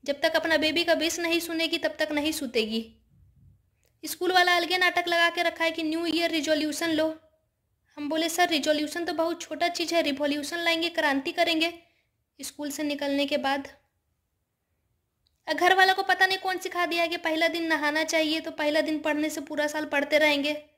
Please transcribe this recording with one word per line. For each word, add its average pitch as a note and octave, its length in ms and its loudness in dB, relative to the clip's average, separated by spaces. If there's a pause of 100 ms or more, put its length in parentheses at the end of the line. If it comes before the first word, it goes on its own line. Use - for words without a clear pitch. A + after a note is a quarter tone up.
जब C#4+ 160 -4
तक D#4+ 160 2
अपना D#4+ 200 0
बेबी D#4 280 2
का E4+ 80 2
विश D#4+ 260 0
नहीं E4+ 220 0
सुनेगी E4 380 -2
तब D#4 200 -4
तक D#4 140 0
नहीं D4+ 200 -2
सूतेगी। A3+ 640 -4 (1080)
स्कूल F4+ 280 -2
वाला F4+ 240 6
अलगे F4 220 0
नाटक F4 300 2
लगा E4+ 220 4
के F4 120 -4
रखा E4 220 -2
है E4 60 2
कि E4 120 -6
न्यू D#4+ 240 -2
ईयर E4 240 0
रिजोल्यूशन D#4 600 0
लो। D#4 280 0 (800)
हम D4 120 -8
बोले, D#4+ 200 0
"सर, F4 200 2
रिजोल्यूशन D4+ 560 0
तो F4 80 -4
बहुत E4 300 -2
छोटा E4+ 260 -2
चीज़ E4+ 260 -4
है, E4 80 4
रिवोल्यूशन C#4+ 560 -2
लाएंगे, E4 300 0
क्रांति D#4 440 0
करेंगे E4 500 0 (600)
स्कूल D4 280 -8
से D4 120 -6
निकलने C#4+ 440 0
के D4 100 -2
बाद।" C#4 320 -2 (1800)
और D#4 60 0
घर F4+ 200 4
वालों F#4+ 200 6
को F#4+ 80 0
पता F#4+ 240 4
नहीं F#4+ 120 0
कौन F#4 200 -2
सिखा F4 280 -2
दिया E4+ 200 0
कि E4 100 -4
पहला E4 320 0
दिन E4 180 -2
नहाना D4+ 380 0
चाहिए, D#4+ 360 0
तो D#4+ 100 -8
पहला D#4 300 0
दिन D#4 180 -2
पढ़ने D4+ 320 -2
से D#4 100 -8
पूरा D4 260 -4
साल D4+ 180 -4
पढ़ते D4 340 2
रहेंगे। D4 480 2 (120)